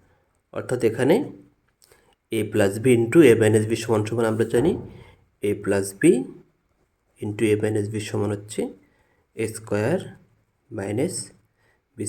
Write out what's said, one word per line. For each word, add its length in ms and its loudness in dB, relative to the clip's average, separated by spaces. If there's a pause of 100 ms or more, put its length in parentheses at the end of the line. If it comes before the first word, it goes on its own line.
(580)
অর্থাৎ 220 -4 (100)
এখানে 260 2 (1160)
a 80 -2 (120)
plus 220 0 (100)
b 20 0 (120)
into 220 4 (100)
a 120 10
minus 280 4
b 40 -4 (100)
সমান 240 0
সমান 240 -2
আমরা 220 0
জানি 180 2 (720)
a 80 -2 (120)
plus 240 -2 (140)
b 20 2 (1200)
into 300 -4
a 120 4
minus 300 -2
b 20 -4 (140)
সমান 260 -2
হচ্ছে 260 -8 (760)
এ 100 -6 (100)
স্কয়ার 440 -2 (720)
মাইনাস 440 -4 (840)
বি 120 -8